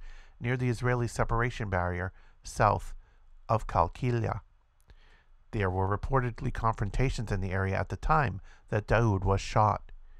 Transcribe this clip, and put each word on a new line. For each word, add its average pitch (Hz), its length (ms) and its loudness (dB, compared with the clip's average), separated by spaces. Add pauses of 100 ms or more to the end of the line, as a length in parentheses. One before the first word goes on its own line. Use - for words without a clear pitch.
(400)
near 123 160 -2
the 127 140 -2
Israeli 123 380 0
separation 117 640 -2
barrier 90 420 -2 (300)
south - 500 2 (560)
of 110 160 0
Kalkilia. 110 760 0 (1080)
There 101 220 0
were 95 260 0
reportedly 123 560 -2
confrontations - 800 -2
in 95 100 0
the 95 100 -4
area 95 240 0
at 95 140 -2
the 101 80 -6
time 135 440 0 (280)
that 107 160 0
Daoud 104 400 4
was 98 160 2
shot. - 500 2 (280)